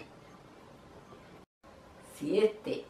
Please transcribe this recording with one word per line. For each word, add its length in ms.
Si 240
este 500